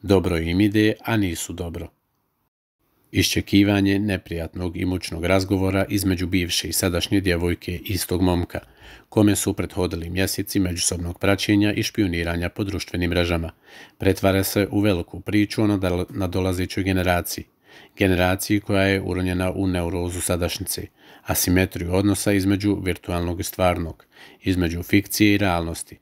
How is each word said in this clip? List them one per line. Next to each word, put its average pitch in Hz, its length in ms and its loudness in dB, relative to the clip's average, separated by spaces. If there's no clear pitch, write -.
Dobro 92 360 4
im 85 240 0
ide, 107 400 4
a 113 160 0
nisu 90 360 -2
dobro." 85 340 -8
Iščekivanje 101 880 2
neprijatnog 90 760 -6
i 92 80 -2
mučnog 87 400 -4
razgovora 95 640 2
između 92 380 0
bivše 87 400 -2
i 82 60 -6
sadašnje 92 480 0
djevojke 87 640 -2
istog 90 360 -2
momka, 87 380 0
kome 104 260 4
su - 180 -2
prethodili 87 560 -4
mjeseci 92 500 -2
međusobnog 87 600 -2
praćenja 104 540 2
i 107 100 -4
špioniranja 87 680 -2
po - 140 -6
društvenim 90 460 -2
mrežama, 85 420 0
pretvara 95 460 2
se 101 280 0
u 101 80 0
veliku 92 400 0
priču 104 440 0
o 107 40 4
nadal-, 90 420 0
nadolazećoj 92 720 -2
generaciji. 90 640 0
Generaciji 92 640 2
koja 95 240 0
je 98 180 2
uronjena 92 500 -2
u 95 160 -2
neurozu 87 540 -2
sadašnjice, 87 680 -4
asimetriju 90 680 0
odnosa 98 380 2
između 98 520 0
virtualnog 87 560 -4
i 95 40 -6
stvarnog, 85 600 -2
između 87 400 0
fikcije 104 500 2
i 101 40 2
realnosti. 87 640 -2